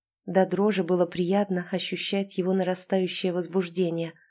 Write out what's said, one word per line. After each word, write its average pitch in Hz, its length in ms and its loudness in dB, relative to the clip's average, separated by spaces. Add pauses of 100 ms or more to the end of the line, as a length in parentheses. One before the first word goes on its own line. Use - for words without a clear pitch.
(260)
До 185 200 4
дрожи 190 380 2
было 175 220 2
приятно 180 680 0
ощущать 196 680 -4
его 185 160 0
нарастающее 185 800 0
возбуждение, 170 800 -2 (180)